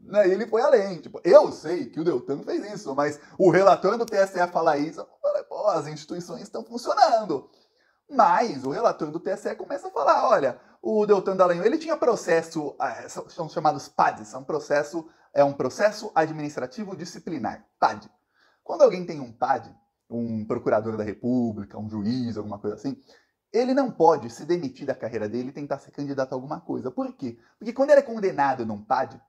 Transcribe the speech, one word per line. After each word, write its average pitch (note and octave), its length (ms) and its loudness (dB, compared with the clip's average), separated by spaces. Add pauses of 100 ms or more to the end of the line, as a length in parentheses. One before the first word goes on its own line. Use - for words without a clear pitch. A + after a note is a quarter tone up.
(140)
Aí G3 180 6
ele G3+ 140 0
foi A3 160 2
além, G3+ 380 2
tipo, - 240 -16
eu A3+ 280 8
sei C#4 380 -6
que - 100 -10
o E3 40 -4
Deltan C#3+ 400 -2
fez G#3 300 -6
isso, - 200 -10
mas D3 260 -2 (180)
o F#3 120 8
relator F#3 480 6
do A3+ 80 -2
T - 120 -4
S F#3+ 200 0
E F3 100 2
fala E3 300 2
isso, D3+ 220 -4
eu - 80 -14 (140)
falei, - 220 -2
"Pô, F#3+ 240 -4
as E3 200 -2
instituições D#3 560 -12
estão A3+ 220 -12
funcionando." A#3 840 0 (600)
Mas A3 560 2
o - 40 -4
relator F#3+ 400 0
do D#3 100 -6
T F#3+ 100 -6
S G3 180 -4
E G#3+ 80 -6
começa C#4+ 320 -10
a F#4 40 -12
falar, - 360 2
"Olha, C#3 320 2 (220)
o G#3+ 240 0
Deltan G3 320 4
Dallagnol, F3 280 4
ele C4+ 120 4
tinha D#4 200 -4
processo", E3 800 0
ah, - 300 -6
são, - 220 -14
são D#3+ 200 -10
chamados D3+ 380 -2
pads, A2+ 400 0
são C3+ 160 -14
processo, D3+ 640 -4 (260)
é C#3+ 100 6
um C#3 100 2
processo G3+ 600 -2
administrativo D3+ 800 -4
disciplinar, - 680 -10 (140)
pad. - 300 -2 (540)
Quando - 180 0
alguém F#3 240 4
tem D#3+ 140 -10
um A#2+ 120 -12
pad, - 440 -4 (340)
um A2+ 360 -6
procurador A2+ 520 -2
da G#2+ 60 -4
República, A2 720 -4
um G#2+ 120 -10
juiz, A2 480 -4
alguma G#2 200 -10
coisa G#2 180 -6
assim, - 240 -10 (540)
ele B3 200 2
não B3+ 180 0
pode D#3 380 2
se - 160 -16
demitir D3 420 -4
da B2+ 80 -2
carreira A2 340 -6
dele B2 200 -6
e C#3+ 40 -18
tentar C#3+ 260 -8
ser - 120 -20
candidato C#3 400 -6
a C#3 40 -8
alguma C#3 260 -10
coisa. B2+ 280 -6
Por C4 240 -6
quê? A#2+ 240 -12 (220)
Porque A3 140 -10
quando C#4 180 4
ele C#4+ 80 10
é C4+ 40 0
condenado E3 600 0
num G#2 160 -8
pad G2 480 -2